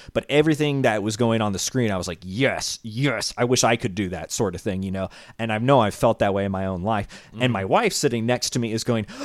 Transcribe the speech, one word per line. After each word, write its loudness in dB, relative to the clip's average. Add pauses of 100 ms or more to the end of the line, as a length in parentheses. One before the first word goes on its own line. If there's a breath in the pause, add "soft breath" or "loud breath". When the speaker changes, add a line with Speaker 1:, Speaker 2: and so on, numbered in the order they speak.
(140 loud breath)
Speaker 1:
but -2
everything 2
that 2
was -2
going 4
on 0
the -4
screen, 0
I -2
was -4
like, -6
"Yes, -2
yes, -2
I 2
wish 2
I 4
could -4
do -2
that," -8
sort -2
of -8
thing, -2
you -4
know, -4 (280 loud breath)
and -4
I -2
know 6
I've 2
felt 2
that 2
way 0
in -2
my -4
own -4
life, -2 (260 loud breath)
and -6
Speaker 2:
Mm-hmm. 2
Speaker 1:
my -2
wife 2
sitting 0
next 0
to -2
me -2
is -2
going, 0
<gasps> -14